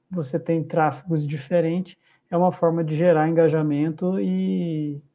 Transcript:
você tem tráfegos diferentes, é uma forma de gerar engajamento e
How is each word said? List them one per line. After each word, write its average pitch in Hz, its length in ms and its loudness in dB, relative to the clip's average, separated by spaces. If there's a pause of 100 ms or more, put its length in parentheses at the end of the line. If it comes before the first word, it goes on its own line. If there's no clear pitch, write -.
(120)
você 165 260 -6
tem 160 260 -2
tráfegos 156 600 -2
diferentes, 165 720 -2 (320)
é 175 80 -2
uma 180 140 4
forma 165 320 0
de 151 120 -2
gerar 160 320 4
engajamento 160 920 2
e 180 840 -2 (140)